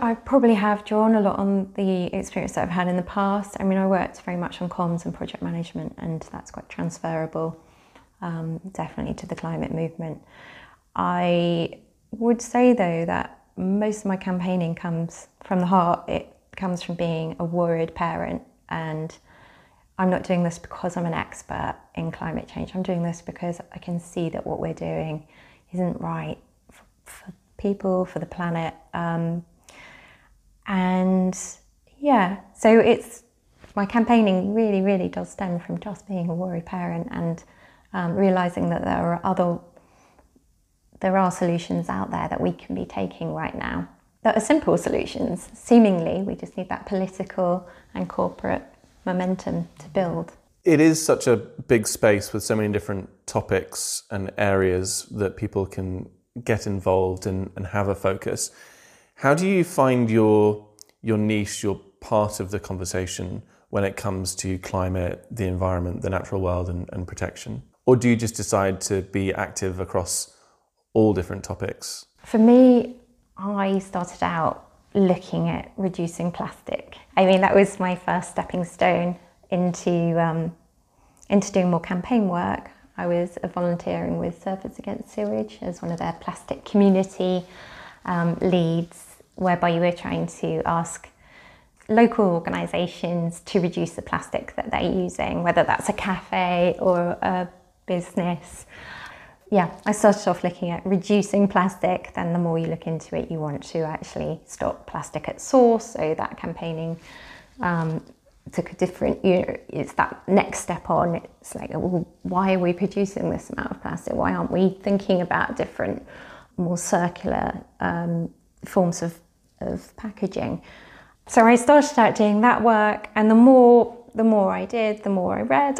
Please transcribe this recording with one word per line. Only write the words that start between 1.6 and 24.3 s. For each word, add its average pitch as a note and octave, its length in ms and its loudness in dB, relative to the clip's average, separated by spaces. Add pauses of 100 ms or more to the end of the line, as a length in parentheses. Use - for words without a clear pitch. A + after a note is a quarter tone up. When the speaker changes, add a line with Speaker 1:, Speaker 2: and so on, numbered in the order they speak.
Speaker 1:
the F#3+ 300 0
experience - 480 -6
that D#3 100 -2
I've F3 100 -2
had F3+ 140 0
in F3+ 80 0
the F3+ 80 -2
past. G3 560 -2
I G3+ 40 -4
mean, F#3+ 140 2
I F#3+ 80 2
worked F#3+ 360 0
very F3+ 160 -6
much - 220 -8
on F3+ 80 -6
comms E3+ 380 -4
and E3+ 80 -6
project - 300 -10
management, E3+ 560 -8
and D#3+ 320 -8
that's - 180 -14
quite - 180 -16
transferable, E3 960 -6 (600)
um, E3 360 -6 (120)
definitely D3 440 -8
to - 120 -14
the - 80 -8
climate D#3+ 360 -6
movement. D#3+ 480 -6 (760)
I F3 840 0 (320)
would A3+ 320 0
say, B3 320 4
though, E3+ 320 0
that - 380 -6 (120)
most G#3 440 0
of - 60 -18
my F#3+ 120 0
campaigning F3+ 560 -2
comes E3 540 -6 (160)
from F#3 160 0
the F3+ 80 2
heart. F3 420 4
It - 260 -6 (200)
comes F3+ 260 -6
from F3 140 -8
being E3 420 -4
a F3 80 -4
worried E3+ 480 0
parent, E3+ 480 -6 (280)
and D#3+ 460 -8 (840)
I'm F#3 120 2
not F3+ 140 0
doing F3 200 0
this E3+ 160 -4
because - 380 -8
I'm F3 80 -2
an E3 80 -2
expert - 640 -8 (200)
in E3 160 -6
climate - 360 -8
change. - 280 -12
I'm F#3 80 -4
doing F3+ 180 -2
this E3+ 200 -4
because F3 400 -8 (120)
I F3 60 -16
can E3+ 200 -6
see E3+ 300 -6
that - 160 -8